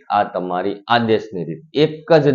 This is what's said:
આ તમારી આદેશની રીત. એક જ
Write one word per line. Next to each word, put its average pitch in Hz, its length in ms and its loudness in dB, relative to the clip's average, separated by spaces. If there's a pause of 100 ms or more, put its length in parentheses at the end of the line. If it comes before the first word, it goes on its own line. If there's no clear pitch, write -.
(100)
આ 104 140 2
તમારી 92 640 -6
આદેશની 110 560 0
રીત. 78 180 -10 (120)
એક 151 380 0
જ 143 220 4